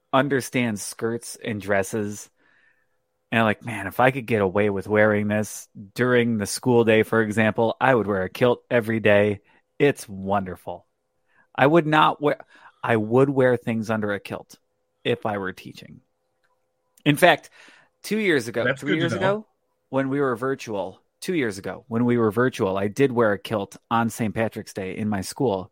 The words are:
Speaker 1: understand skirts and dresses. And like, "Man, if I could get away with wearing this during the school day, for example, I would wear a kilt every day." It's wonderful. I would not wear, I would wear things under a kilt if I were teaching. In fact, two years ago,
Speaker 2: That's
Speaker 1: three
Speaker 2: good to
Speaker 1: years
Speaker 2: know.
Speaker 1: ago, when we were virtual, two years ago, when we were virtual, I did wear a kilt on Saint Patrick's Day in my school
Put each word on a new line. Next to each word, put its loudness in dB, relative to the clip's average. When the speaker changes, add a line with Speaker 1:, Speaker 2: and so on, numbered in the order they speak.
Speaker 1:
understand 0
skirts -8
and -6
dresses. -4
And 2
like, 0
"Man, -8
if -12
I 6
could -4
get 2
away 2
with -6
wearing 4
this -6
during 2
the -2
school 2
day, 4
for 2
example, 0
I 4
would 0
wear -2
a -6
kilt 0
every 0
day." 4
It's 0
wonderful. -6
I 4
would 4
not 2
wear, 0
I 2
would 2
wear 2
things -4
under -4
a -8
kilt -14
if -4
I -4
were -6
teaching. -20
In 4
fact, 4
two -4
years 0
ago, -2
Speaker 2:
That's -4
Speaker 1:
three -4
Speaker 2:
good -2
to -2
Speaker 1:
years -2
Speaker 2:
know. -4
Speaker 1:
ago, -2
when -2
we -2
were 0
virtual, -6
two -4
years -2
ago, -12
when 0
we 2
were 4
virtual, 0
I 0
did 2
wear 2
a -2
kilt -6
on 0
Saint -6
Patrick's -4
Day -8
in -6
my -4
school -4